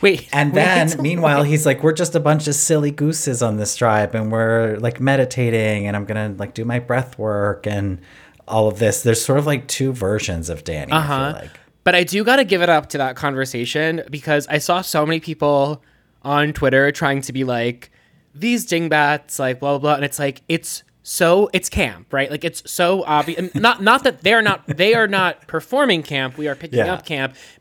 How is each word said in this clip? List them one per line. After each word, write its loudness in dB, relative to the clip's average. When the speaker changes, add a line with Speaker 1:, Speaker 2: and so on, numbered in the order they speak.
Speaker 1:
Wait, 2
Speaker 2:
And 2
Speaker 1:
wait, -2
Speaker 2:
then, 4
Speaker 1:
<laughs> 0
wait. -4
Speaker 2:
meanwhile, 2
he's 2
like, 2
"We're 4
just -2
a 2
bunch 2
of 0
silly 2
gooses -2
on 0
this -4
tribe, 2
and -2
we're, 0
like, -4
meditating, 0
and -2
I'm -4
gonna, -4
like, -8
do -8
my -2
breath -4
work," -2
and -4
all 2
of -2
this. 2
There's 2
sort 2
of, 0
like, -2
two -2
versions -4
of -10
Danny, -6
I 0
feel -2
Speaker 1:
Uh-huh. -4
Speaker 2:
like. -16
Speaker 1:
But 4
I 4
do -2
gotta 4
give 2
it 4
up 2
to -4
that -2
conversation, -4
because -2
I -2
saw -2
so -2
many -2
people -2
on 0
Twitter 2
trying -2
to -10
be -4
like, -4
"These -2
dingbats, 0
like, -2
blah, 0
blah, 0
blah." 2
And 0
it's -6
like, -4
it's -4
so, 4
it's -2
camp, -4
right? -2
Like, -6
it's -8
so 0
obvious. 0
And -6
not, 2
not 4
that 0
they're 4
not, -2
they 2
are 4
not -2
performing 0
camp. -6
We -6
are -4
picking -2
Speaker 2:
Yeah. 0
Speaker 1:
up -8
camp. -4